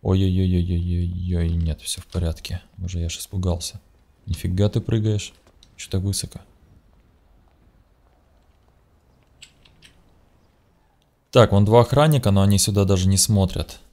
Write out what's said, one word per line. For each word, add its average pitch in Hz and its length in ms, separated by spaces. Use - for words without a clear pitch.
Ой-ой-ой-ой-ой-ой-ой, 87 1500
нет, 82 320
все - 200
в - 60
порядке. 85 540
Боже, 90 220
я 85 60
аж 85 140
испугался. 90 600
Нифига 90 440
ты 110 120
прыгаешь. 107 520
Че - 140
так 95 100
высоко? - 400
Так, 117 200
вон 101 120
два 113 180
охранника, 135 500
но 98 100
они 98 160
сюда 98 280
даже 92 220
не 95 100
смотрят. 95 600